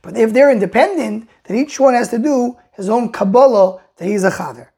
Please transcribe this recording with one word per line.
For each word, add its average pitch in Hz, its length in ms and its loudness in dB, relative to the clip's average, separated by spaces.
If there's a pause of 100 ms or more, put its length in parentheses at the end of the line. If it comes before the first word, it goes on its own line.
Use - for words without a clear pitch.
But - 140 -18
if 226 160 0
they're 277 180 4
independent, 226 760 -2 (160)
then 208 140 -6
each 294 200 -4
one 269 160 4
has 226 160 -2
to 233 100 -4
do 247 360 -2 (160)
his 190 160 -10
own 226 240 -2
Kabbalah 196 680 2 (160)
that 170 80 -12
he's 202 180 -2
a 185 80 0
Chaver. 123 460 -14